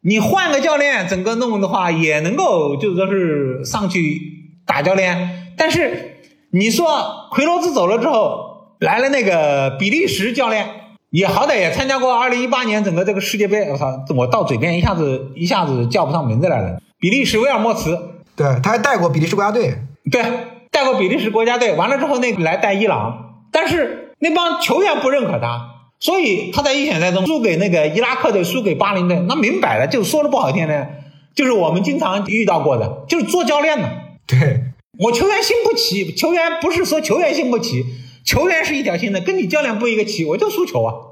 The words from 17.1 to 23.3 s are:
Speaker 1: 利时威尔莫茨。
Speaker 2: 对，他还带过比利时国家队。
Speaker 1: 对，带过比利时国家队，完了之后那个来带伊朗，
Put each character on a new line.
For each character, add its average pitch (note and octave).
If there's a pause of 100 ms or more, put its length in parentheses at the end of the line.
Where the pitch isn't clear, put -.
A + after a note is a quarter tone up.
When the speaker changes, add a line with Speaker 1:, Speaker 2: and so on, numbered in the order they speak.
Speaker 1:
利 C4
时 G#3+
威 B3
尔 B3+
莫 A3
茨。 E3 (360)
Speaker 2:
对， D3 (160)
他 F#3+
还 A#3
带 B3
过 F3
比 D3+
利 D#3+
时 G3
国 G3
家 G#3
队。 G#3 (340)
Speaker 1:
对， A#3+ (480)
带 C#4+
过 C4
比 G3
利 B3
时 G#3+
国 A3+
家 A#3+
队， A3
完 F3+
了 C#4
之 C#4
后 C#4
那 B3
个 F3+
来 D#3+
带 -
伊 G3
朗， A#2+ (100)